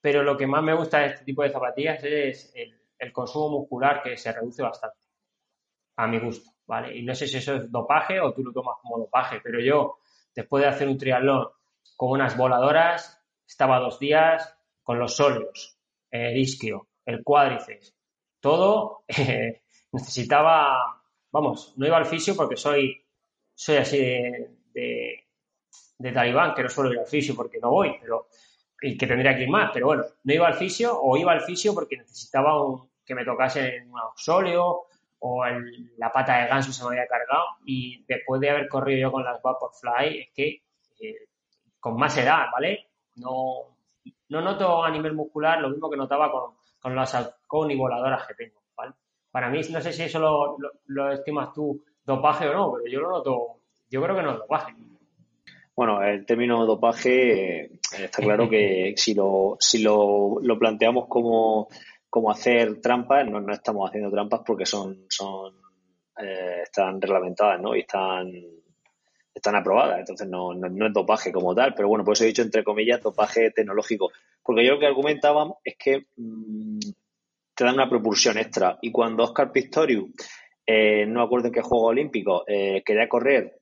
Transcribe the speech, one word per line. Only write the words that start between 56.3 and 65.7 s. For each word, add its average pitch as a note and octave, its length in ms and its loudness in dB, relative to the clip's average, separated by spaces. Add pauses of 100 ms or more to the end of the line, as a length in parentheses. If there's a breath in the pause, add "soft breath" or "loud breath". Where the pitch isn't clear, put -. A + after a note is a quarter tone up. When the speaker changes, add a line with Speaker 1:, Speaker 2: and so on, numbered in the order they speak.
Speaker 2:
dopaje, A2+ 960 2
eh, - 60 -18 (280)
está G2 240 -6
claro G#2 260 4
que G2+ 440 2
Speaker 1:
<laughs> G#2 40 -6
Speaker 2:
si - 180 0
lo, G2 440 2
si - 240 2
lo, G#2 580 4
lo A#2 180 2
planteamos A2+ 500 2
como, A2+ 600 2 (420 loud breath)
como A2+ 200 2
hacer A2+ 500 2
trampas, B2 480 2
no, G#2 120 -4
no G2+ 120 -4
estamos G2+ 360 -4
haciendo G#2 220 -6
trampas G#2 360 -2
porque F#2+ 200 -2
son, F#2+ 420 -8
son, F#2+ 460 -8 (640)